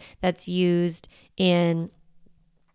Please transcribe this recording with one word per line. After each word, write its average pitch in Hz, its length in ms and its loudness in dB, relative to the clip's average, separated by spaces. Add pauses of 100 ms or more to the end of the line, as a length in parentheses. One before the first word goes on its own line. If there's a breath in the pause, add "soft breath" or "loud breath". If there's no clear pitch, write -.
(200 loud breath)
that's 180 280 -4
used 175 580 0 (300 soft breath)
in, 175 540 0 (840)